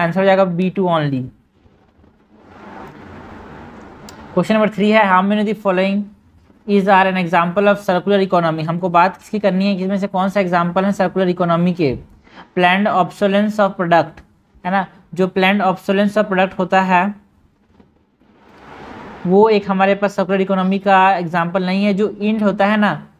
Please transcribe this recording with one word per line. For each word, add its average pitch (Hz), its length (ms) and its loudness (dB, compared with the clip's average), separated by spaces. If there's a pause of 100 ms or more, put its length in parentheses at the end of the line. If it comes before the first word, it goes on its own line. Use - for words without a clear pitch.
आंसर 170 180 0
हो 196 60 2
जाएगा 190 180 4
बी 180 260 0
टू 185 160 -2
only। 147 360 0 (3000)
Question 180 220 -2
number 214 180 2
three 208 160 0
है, 220 140 4
how 185 200 2
many 214 180 0
of 202 60 -2
the 214 80 -4 (100)
following 196 360 0 (680)
is 202 200 2
are 190 240 4
an 185 80 -2
example 175 480 0
of 202 160 2
circular 190 440 0
economy। 160 360 0
हमको 170 240 -4
बात 175 280 2
किसकी - 220 -8
करनी 190 280 0
है, 202 100 0
किसमें 190 220 -4
से 196 80 -4
कौन 190 220 -2
सा 202 120 -2
एग्जांपल 175 440 0
है 202 80 0
सर्कुलर 185 360 0
इकोनॉमी 175 440 0
के? 147 260 -2 (600)
Planned 185 380 2
obsolescence 202 640 0
of 196 200 0
product, 170 400 0 (460)
है 180 60 -4
ना, 190 140 -2 (280)
जो 185 120 0 (120)
planned 190 280 2
obsolescence 202 520 0
of 208 140 0
product 185 260 0
होता 190 220 0
है 185 340 0 (2000)
वो 202 220 6
एक 208 220 0
हमारे 196 240 2
पास 196 220 -4
सर्कुलर 190 240 0
इकोनॉमी 190 380 0
का 190 380 4
एग्जांपल 175 500 -4
नहीं 196 180 -2
है। 208 100 2
जो 196 280 -2
end 214 200 -2
होता 196 240 2
है 214 100 2
ना, 185 300 0 (140)